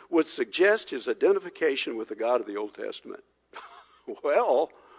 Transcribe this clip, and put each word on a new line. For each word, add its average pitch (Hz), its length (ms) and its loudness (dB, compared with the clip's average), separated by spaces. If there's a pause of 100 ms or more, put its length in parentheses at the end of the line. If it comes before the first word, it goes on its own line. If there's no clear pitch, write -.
would 160 180 4
suggest 196 640 2
his 123 200 -4
identification 160 880 0
with 107 100 -6
the 110 80 -10
God 117 240 2
of 101 80 -6
the 101 100 -8
Old 104 160 -6
Testament." - 500 -12 (300)
<laughs> - 680 -16
Well, 151 480 0 (280)